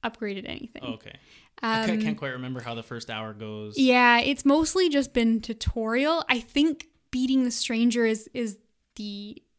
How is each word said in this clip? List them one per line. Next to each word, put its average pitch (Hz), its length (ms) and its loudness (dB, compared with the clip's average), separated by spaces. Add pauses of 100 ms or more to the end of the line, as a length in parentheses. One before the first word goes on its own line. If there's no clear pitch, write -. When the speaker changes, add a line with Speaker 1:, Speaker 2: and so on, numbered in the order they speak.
Speaker 1:
upgraded 208 460 -6
anything. - 320 -12
Speaker 2:
Oh, - 120 -8
okay. - 200 -16 (480)
I 220 240 0
ca-, 220 80 2
Speaker 1:
Um, 214 80 0
Speaker 2:
can't 214 160 0
quite 139 140 -6
remember 127 300 -6
how 117 120 -8
the 113 100 -6
first 120 280 -10
hour 110 220 -6
goes. 107 440 -8
Speaker 1:
Yeah, 247 440 6
it's 277 220 -2
mostly 320 460 4
just 277 240 0
been 226 260 2
tutorial. 233 920 -2
I 254 100 2
think 294 480 0 (240)
beating 254 320 2
the 247 80 0
stranger 233 560 2
is, 220 260 -2
is 220 240 -4 (380)
the 208 460 -12 (180)